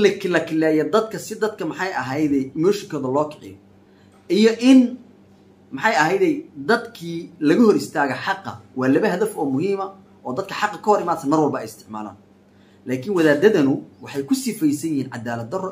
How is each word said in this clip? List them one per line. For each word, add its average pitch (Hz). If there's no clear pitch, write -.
la 202
kila 175
kileeyo 156
dadka 214
si -
dadka 214
maxay 190
ahayday 135
emotionkooda 156
loo 143
kiciyo 98
iyo 214
in 254
maxay 135
ahayday 165
dadkii 165
laga 165
hor 202
istaaga 139
xaqa 190
waa 127
laba 160
hadaf 185
oo 165
muhiima 190
oo 127
dadka 190
xaqa 208
ka -
hor 196
imaadsan 160
mar 156
walba 131
ay 113
isticmaalaan. 107
Laakiin 131
wadaadadanu 160
waxay 139
ku 262
sifaysan 160
yihiin 131
cadaalad 117
darro 185